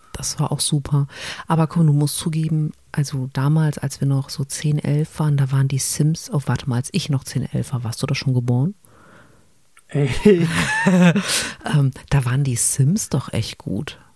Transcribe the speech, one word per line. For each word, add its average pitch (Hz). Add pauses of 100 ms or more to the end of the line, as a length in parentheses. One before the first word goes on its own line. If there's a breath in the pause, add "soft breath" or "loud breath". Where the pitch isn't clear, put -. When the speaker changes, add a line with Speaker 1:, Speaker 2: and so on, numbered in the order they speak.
(140)
Speaker 1:
das -
war 147
auch 147
super. 143 (400 loud breath)
Aber 160
komm, 165
du 147
musst 147
zugeben, 156 (200)
also 135
damals, 147
als -
wir 139
noch 139
so -
zehn, 147
elf 151
waren, 151
da 135
waren 135
die 135
Sims, -
oh, 143
warte 131
mal, 120
als 131
ich -
noch 135
zehn, -
elf -
war, 120
warst 113
du 131
da 139
schon 135
geboren? 123 (1120 soft breath)
Speaker 2:
Ey. 143 (160)
Speaker 1:
<laughs> 175 (1300 loud breath)
Ähm, 139 (180)
da 139
waren 127
die 127
Sims 143
doch -
echt -
gut. - (160)